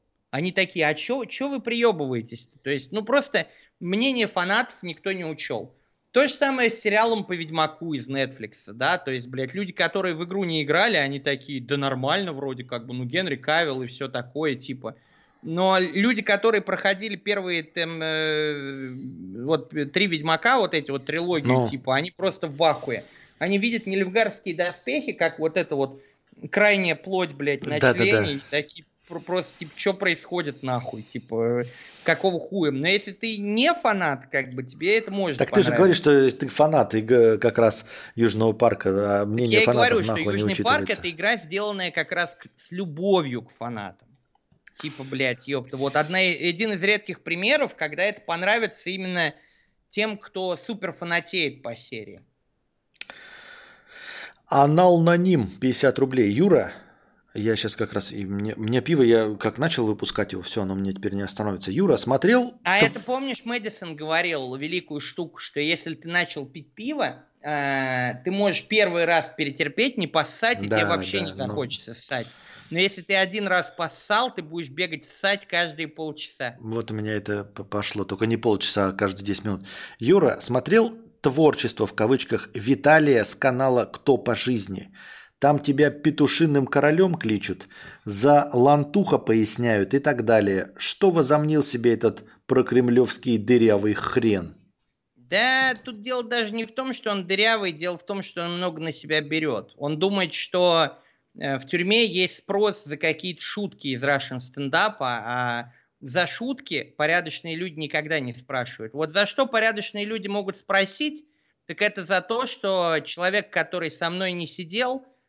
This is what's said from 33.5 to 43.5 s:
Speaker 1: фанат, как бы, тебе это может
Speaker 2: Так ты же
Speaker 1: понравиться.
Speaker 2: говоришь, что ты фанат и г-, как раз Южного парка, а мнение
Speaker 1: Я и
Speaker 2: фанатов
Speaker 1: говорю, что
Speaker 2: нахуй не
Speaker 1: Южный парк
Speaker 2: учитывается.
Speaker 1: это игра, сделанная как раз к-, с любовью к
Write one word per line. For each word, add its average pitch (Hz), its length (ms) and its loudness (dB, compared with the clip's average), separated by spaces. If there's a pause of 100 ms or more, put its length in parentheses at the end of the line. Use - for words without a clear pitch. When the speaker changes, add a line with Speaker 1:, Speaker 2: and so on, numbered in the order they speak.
Speaker 1:
фанат, 185 580 -2
как 135 220 -2
бы, 131 100 -8
тебе 170 340 -2
это 220 140 -4
может 190 260 -2
Speaker 2:
Так 143 140 0
ты 202 100 6
же 160 100 4
Speaker 1:
понравиться. - 60 0 (340)
Speaker 2:
говоришь, 135 200 8
что - 80 -10
ты 143 100 -2
фанат 151 460 4
и 110 60 2
г-, 113 360 6
как 113 220 2
раз 113 260 4 (300)
Южного 110 380 4
парка, 101 680 2
а 104 40 0
мнение 113 320 2
Speaker 1:
Я 220 40 8
и 226 40 6
Speaker 2:
фанатов 240 240 6
Speaker 1:
говорю, 226 140 2
что 220 120 -2
Speaker 2:
нахуй 196 180 0
не 202 60 0
Speaker 1:
Южный 202 240 0
парк 254 220 2
Speaker 2:
учитывается. 202 160 -2
Speaker 1:
это 180 100 -4
игра, 202 260 -2
сделанная 185 540 -4
как 160 200 -4
раз 175 240 -2
к-, - 200 -20
с - 160 -20
любовью 170 720 0
к 120 80 -20